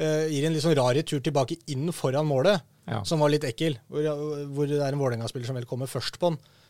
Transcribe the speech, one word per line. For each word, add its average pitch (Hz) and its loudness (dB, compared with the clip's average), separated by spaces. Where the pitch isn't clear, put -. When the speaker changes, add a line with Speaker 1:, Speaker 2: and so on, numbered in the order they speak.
Speaker 1:
eh, 156 0
gir 147 0
en 160 2
litt 143 -2
sånn 160 4
rar 123 4
retur 151 0
tilbake 143 0
inn 147 -2
foran 147 0
målet, 151 4
Speaker 2:
Ja. 110 -4
Speaker 1:
som 160 0
var 147 6
litt 147 2
ekkel, 147 -2
hvor, 151 -2
hvor 143 -2
det 147 0
er 139 0
en 143 -2
Vålerenga-spiller 120 -2
som 131 -4
vel 120 -6
kommer 131 -6
først - -6
på 175 2
den, 151 -4